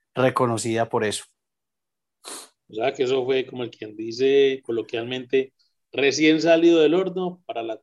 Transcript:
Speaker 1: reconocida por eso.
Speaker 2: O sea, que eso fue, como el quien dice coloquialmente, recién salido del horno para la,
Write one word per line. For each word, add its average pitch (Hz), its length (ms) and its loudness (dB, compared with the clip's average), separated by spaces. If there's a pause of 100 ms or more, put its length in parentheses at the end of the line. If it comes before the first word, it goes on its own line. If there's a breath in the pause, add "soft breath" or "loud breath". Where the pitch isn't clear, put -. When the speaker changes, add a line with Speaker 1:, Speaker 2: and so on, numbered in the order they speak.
(160)
Speaker 1:
reconocida 117 720 0
por 113 160 -2
eso. 104 220 -4 (1500 loud breath)
Speaker 2:
O - 20 -20
sea, 117 200 -2
que 143 100 -2
eso 127 220 0
fue, 131 200 0
como 127 180 -10
el 117 60 -8
quien 107 260 -16
dice 135 720 0
coloquialmente, 123 880 -4 (380)
recién 156 500 2
salido 165 380 6
del 151 140 4
horno 180 520 -4
para 117 180 -8
la, 113 200 -10